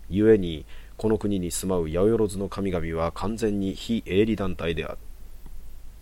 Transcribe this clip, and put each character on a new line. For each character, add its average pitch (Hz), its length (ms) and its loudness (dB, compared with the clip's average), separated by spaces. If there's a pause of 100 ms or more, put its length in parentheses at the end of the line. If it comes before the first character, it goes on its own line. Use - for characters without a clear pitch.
(100)
故 107 260 8
に、 85 280 -2 (320)
こ 110 120 0
の 110 80 4
国 101 220 0
に 87 140 -2
住 95 200 -2
ま 92 60 2
う 82 80 0
八 85 220 2
百 113 100 4
万 98 220 0
の 98 80 -2
神 98 240 -2
々 82 280 -2
は 85 120 0
完 107 240 -4
全 104 240 0
に 95 160 0
非 113 280 -2
営 98 220 4
利 113 80 2
団 92 220 -2
体 85 180 -2
で 76 100 -2
あ - 120 -8 (1040)